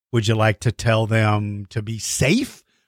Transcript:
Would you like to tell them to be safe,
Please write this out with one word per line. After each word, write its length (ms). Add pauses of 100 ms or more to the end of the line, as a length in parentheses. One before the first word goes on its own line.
(120)
Would 140
you 80
like 260
to 120
tell 340
them 600
to 160
be 180
safe, 640 (220)